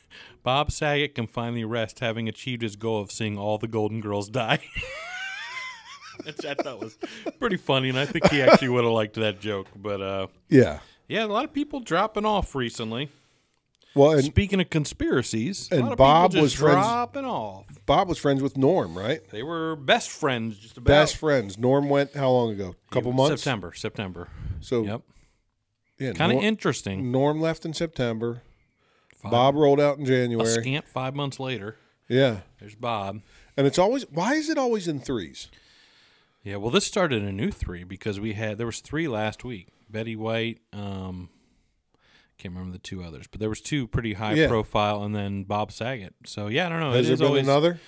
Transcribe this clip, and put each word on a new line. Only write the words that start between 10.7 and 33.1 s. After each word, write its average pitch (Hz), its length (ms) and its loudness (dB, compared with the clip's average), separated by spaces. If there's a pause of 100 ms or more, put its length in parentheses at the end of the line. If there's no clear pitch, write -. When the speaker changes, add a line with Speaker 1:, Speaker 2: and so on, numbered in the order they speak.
Speaker 1:
yeah, 202 160 -4
a 220 40 -4
lot 220 180 -2
of - 80 -16
people 294 260 -6
dropping 208 460 -2
off 202 300 0
recently. 120 540 -4 (840)
Speaker 2:
Well, 143 160 10
and 143 120 6
Speaker 1:
Speaking 190 360 2
of 175 100 0
conspiracies, 151 1040 -2
a 170 40 2
Speaker 2:
and 131 100 4
Speaker 1:
lot 113 80 0
of 117 40 0
Speaker 2:
Bob 160 340 8
Speaker 1:
people 160 140 6
just 123 100 2
Speaker 2:
was 135 40 -4 (120)
friends 196 140 6
Speaker 1:
dropping 240 400 -2
off. 107 400 -6 (200)
Speaker 2:
Bob 180 240 4
was 160 80 -4
friends 139 260 2
with 139 140 -4
Norm, 131 400 2
right? 123 320 -4
Speaker 1:
They 107 140 -10
were 160 320 -4
best 165 340 2
friends, 113 480 -2
just - 200 -20
about. 120 100 -4
Speaker 2:
Best 151 300 6
friends. 117 400 0
Norm 135 320 4
went 139 260 2
how 135 160 0
long 120 200 2
ago? 98 240 -8 (140)
A - 40 -12
couple 123 180 0
Speaker 1:
It 127 40 -2
was 135 140 6
Speaker 2:
months? 135 140 -2
Speaker 1:
September, 101 300 -4
September. 90 540 -8 (340)
Speaker 2:
So, 117 220 -2
Speaker 1:
Yep. 101 180 -6 (960)
Speaker 2:
yeah, 127 140 -4
Speaker 1:
Kinda 170 220 2
Speaker 2:
Nor-, 127 80 2
Speaker 1:
interesting. 131 680 -2
Speaker 2:
Norm 143 280 2
left 160 260 -2
in 160 80 -8
September. 120 680 -4 (760)
Speaker 1:
Five, 110 160 -10
Speaker 2:
Bob 127 240 6
rolled 143 240 6
out 143 180 4
in 147 60 -8
Speaker 1:
a 131 40 -2
Speaker 2:
January. 120 400 2 (140)
Speaker 1:
scant 135 260 -4
five 131 280 -6
months 143 240 -6
later. 113 380 -8 (300)
Speaker 2:
Yeah. 120 340 4 (180)
Speaker 1:
There's 107 160 -20
Bob. 107 460 -6 (340)